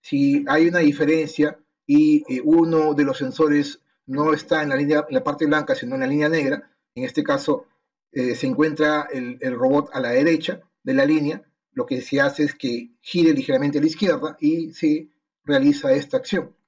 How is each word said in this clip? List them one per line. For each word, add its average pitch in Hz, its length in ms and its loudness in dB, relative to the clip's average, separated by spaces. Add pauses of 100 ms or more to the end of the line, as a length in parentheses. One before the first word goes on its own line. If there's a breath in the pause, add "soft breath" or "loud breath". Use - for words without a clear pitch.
Si 143 480 0
hay 160 180 4
una 175 140 2
diferencia 151 760 0 (300)
y, 151 380 4 (100)
eh, 127 80 -4
uno 160 520 4
de 147 100 2
los 135 140 -2
sensores 147 640 0 (240)
no 147 260 0
está 156 320 -2
en 143 60 -4
la 135 60 0
línea, 147 320 0
en 131 60 -8
la - 80 0
parte 151 240 -2
blanca, 147 300 0
sino 123 180 -8
en 131 60 -4
la 131 80 -4
línea 151 200 0
negra, 147 440 -2 (240)
en 127 80 -6
este 143 180 -4
caso, - 440 -2 (440)
eh, 127 240 -4
se 131 140 -4
encuentra 151 640 0
el, 123 280 -10
el 127 140 -6
robot 135 380 0
a 135 80 -6
la 120 100 -4
derecha 151 500 0 (220)
de 131 120 -4
la 135 100 4
línea, 151 400 0 (280)
lo 131 140 -6
que 127 140 -4
se 139 200 -4
hace 143 240 0
es 147 100 -4
que 120 460 -8
gire 165 320 2
ligeramente 139 460 0
a - 20 0
la 156 80 2
izquierda 156 500 -2
y 160 340 -2
se 156 360 -2 (340)
realiza 143 500 2
esta - 240 -2
acción. - 380 -4 (140)